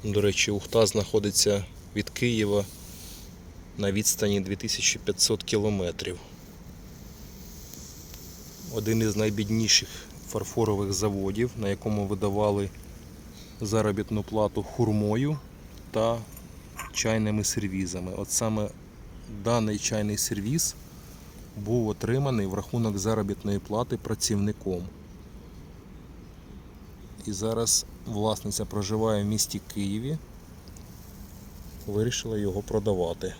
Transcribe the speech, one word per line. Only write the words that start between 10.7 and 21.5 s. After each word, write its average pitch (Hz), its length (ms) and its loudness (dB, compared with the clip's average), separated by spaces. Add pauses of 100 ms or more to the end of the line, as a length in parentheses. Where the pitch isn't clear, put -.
заводів, 98 640 2
на 104 120 0
якому 101 380 0
видавали 101 640 2 (920)
заробітну 107 600 2
плату 107 400 2
хурмою 110 760 2 (540)
та 113 260 4 (760)
чайними 107 500 2
сервізами. 92 760 0
От 101 140 -4
саме 107 380 2 (720)
даний 110 360 4
чайний 104 380 0
сервіз 113 580 0 (840)